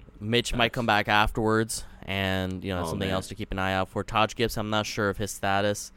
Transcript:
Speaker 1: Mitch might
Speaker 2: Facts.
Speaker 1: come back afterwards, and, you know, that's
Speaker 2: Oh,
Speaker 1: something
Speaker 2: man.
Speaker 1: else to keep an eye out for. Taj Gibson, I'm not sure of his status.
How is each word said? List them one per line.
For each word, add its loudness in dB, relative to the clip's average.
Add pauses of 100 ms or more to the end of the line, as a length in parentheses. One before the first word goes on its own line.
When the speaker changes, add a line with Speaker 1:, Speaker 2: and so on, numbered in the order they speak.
(200)
Speaker 1:
Mitch 0
might 4
Speaker 2:
Facts. 0
Speaker 1:
come -2
back 4
afterwards, 2 (180)
and, -2
you -4
know, -2
that's -2
Speaker 2:
Oh, -2
Speaker 1:
something -2
Speaker 2:
man. -2
Speaker 1:
else -4
to -10
keep -8
an -4
eye 0
out 0
for. -4
Taj 0
Gibson, 0
I'm -4
not 0
sure 0
of -2
his -4
status. 0